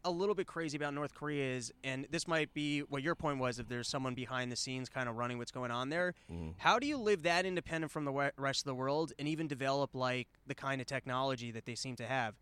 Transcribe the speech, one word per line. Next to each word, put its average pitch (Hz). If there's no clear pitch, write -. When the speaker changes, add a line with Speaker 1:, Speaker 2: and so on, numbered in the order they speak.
Speaker 1:
a 180
little 190
bit 180
crazy 160
about 147
North 143
Korea 143
is, 120
and 135
this 160
might 160
be 147
what 139
your 160
point 143
was, 123
if 117
there's 120
someone 131
behind 123
the 120
scenes 131
kinda 127
running 120
what's 120
going 127
on 123
there, 175
Speaker 2:
Mm-hmm. 82
Speaker 1:
how 196
do 262
you 294
live 208
that 170
independent 165
from 151
the 143
we-, 139
rest 139
of -
the 135
world 139
and 143
even 156
develop, 135
like, 127
the 139
kind 135
of 120
technology 131
that 113
they 120
seem 127
to 117
have? 120